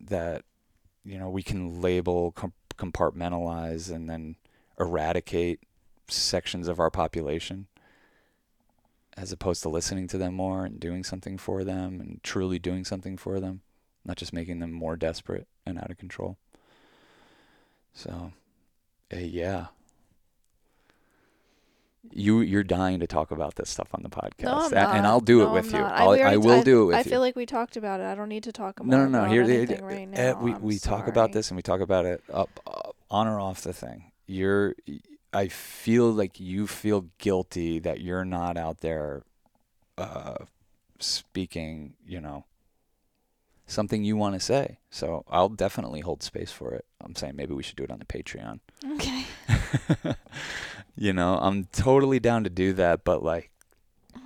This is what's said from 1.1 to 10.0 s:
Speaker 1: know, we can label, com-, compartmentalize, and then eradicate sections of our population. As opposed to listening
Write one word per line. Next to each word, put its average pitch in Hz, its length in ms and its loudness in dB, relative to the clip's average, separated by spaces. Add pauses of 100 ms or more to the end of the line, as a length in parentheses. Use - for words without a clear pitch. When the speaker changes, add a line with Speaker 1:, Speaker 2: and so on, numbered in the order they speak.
Speaker 1:
know, 95 120 -10
we 95 120 -6
can 87 380 -6
label, 87 540 2
com-, 92 180 -10 (240)
compartmentalize, 85 1120 -4
and 82 200 -8
then 80 260 -10 (420)
eradicate 85 840 -2 (480)
sections - 580 -4
of 85 120 -4
our 82 100 4
population. 82 800 -4 (1500)
As 95 140 -10
opposed 87 300 -2
to 82 60 -4
listening 90 380 -4